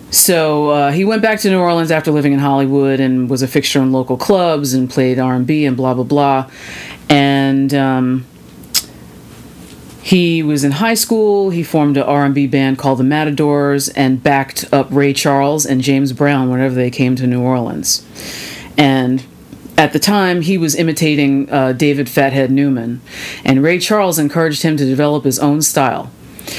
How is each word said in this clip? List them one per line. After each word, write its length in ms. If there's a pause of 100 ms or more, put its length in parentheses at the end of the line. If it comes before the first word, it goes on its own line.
so, 600
uh, 220
he 140
went 160
back 200
to 80
New 100
Orleans 320
after 200
living 220
in 60
Hollywood 600
and 300
was 140
a 40
fixture 340
in 100
local 260
clubs 560
and 160
played 300
R 160
and 100
B 200
and 120
blah, 160
blah, 100
blah. 460 (580)
And, 680
um, 520 (1800)
he 420
was 200
in 100
high 200
school. 580
He 120
formed 340
a 80
R 200
and 80
B 140
band 320
called 200
the 40
Matadors 840
and 340
backed 500
up 180
Ray 220
Charles 540
and 140
James 320
Brown 360
whenever 260
they 160
came 240
to 120
New 140
Orleans. 640 (720)
And 460 (540)
at 160
the 60
time, 420
he 180
was 160
imitating, 760
uh, 220
David 340
Fathead 440
Newman. 500 (420)
And 200
Ray 160
Charles 400
encouraged 420
him 160
to 80
develop 400
his 140
own 240
style. 480 (480)